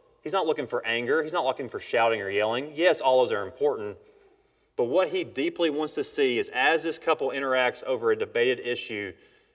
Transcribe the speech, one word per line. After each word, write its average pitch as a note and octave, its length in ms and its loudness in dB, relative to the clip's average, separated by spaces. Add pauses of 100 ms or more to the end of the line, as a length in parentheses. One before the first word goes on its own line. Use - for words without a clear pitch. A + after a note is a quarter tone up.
(220)
He's D#3 100 -6
not F#3 140 0
looking D3+ 200 0
for - 200 -4
anger. A#2+ 360 0
He's D#3 100 -6
not E3+ 120 0
looking B2+ 240 -2
for - 120 -8
shouting A2+ 420 2
or G2 80 -6
yelling. A2+ 440 0
Yes, D#3+ 260 4
all C3 200 6
those B2 120 2
are G2+ 100 -2
important. G#2 540 -4 (800)
But B2+ 80 0
what D#3 260 2
he F3+ 140 -2
deeply D#3 460 -2
wants D3 240 -4
to D#3 100 -2
see C3 340 0
is G#2 120 -2
as C#3+ 320 2
this D#3+ 160 -4
couple C#3+ 320 0
interacts B2+ 520 0
over A#2 300 0
a G#2+ 40 4
debated A#2+ 440 0
issue, A2 520 -6 (420)